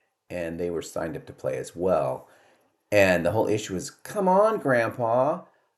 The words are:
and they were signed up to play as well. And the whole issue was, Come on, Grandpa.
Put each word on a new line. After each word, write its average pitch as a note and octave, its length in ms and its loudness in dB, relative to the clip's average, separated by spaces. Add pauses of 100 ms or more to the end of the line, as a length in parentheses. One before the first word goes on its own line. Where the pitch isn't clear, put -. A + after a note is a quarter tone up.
(300)
and E2+ 300 -8
they F2 100 -4
were E2 120 -4
signed E2 360 -8
up D2 100 -14
to - 60 -16
play C#2 240 -6
as C2 180 -10
well. D#2+ 520 0 (640)
And F#2+ 340 4
the F2 60 2
whole G#2+ 160 2
issue G#2 260 -2
was, F2+ 160 -6
Come - 380 -4
on, G#3 320 4
Grandpa. B2 800 0 (360)